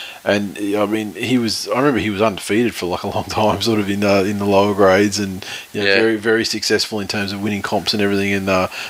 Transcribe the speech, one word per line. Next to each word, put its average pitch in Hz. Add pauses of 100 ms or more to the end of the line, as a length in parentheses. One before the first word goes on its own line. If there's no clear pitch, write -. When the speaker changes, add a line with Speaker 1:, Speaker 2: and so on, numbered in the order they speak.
(260)
Speaker 1:
And, 101 (180)
I 104
mean, 107
he 117
was, 107
I 110
remember 131
he 107
was 98
undefeated 107
for, 90
like, 87
a 101
long 98
time, 101
sort 110
of 98
in, 101
uh, 101
in 101
the 101
lower 101
grades, 98
and, 95 (260)
you 104
know, 101
Speaker 2:
Yeah. 98
Speaker 1:
very, 110
very 110
successful 107
in 95
terms 98
of 101
winning 104
comps -
and 104
everything, 98
and, 196
uh, - (220)